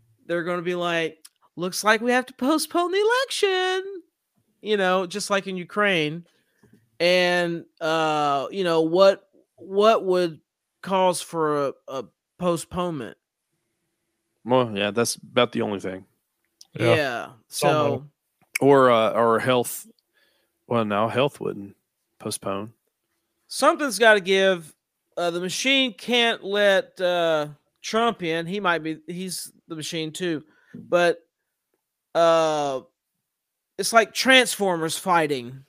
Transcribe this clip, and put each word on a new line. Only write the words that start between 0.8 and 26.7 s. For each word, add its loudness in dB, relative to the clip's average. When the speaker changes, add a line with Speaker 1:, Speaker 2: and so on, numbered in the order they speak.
Speaker 1:
"Looks -8
like 2
we 0
have 0
to -20
postpone -2
the 0
election," -2
you -2
know, 2
just -8
like -2
in -8
Ukraine. -2
And, 2
uh, 0
you -4
know, 2
what, 4
what 2
would 0
cause 0
for -2
a, -4
a -8
postponement? -4
Speaker 2:
Well, 2
yeah, -2
that's -2
about -2
the -4
only -6
thing. -10
Speaker 3:
Yeah. 2
Speaker 1:
Yeah, -2
Speaker 3:
Something. -2
Speaker 1:
so 2
Speaker 2:
Or, 8
uh, 4
or 2
health. -2
Well, -2
no, -2
health -2
wouldn't -10
postpone. -8
Speaker 1:
Something's -2
gotta 6
give. 0
Uh, -2
the -4
machine 0
can't -2
let, 0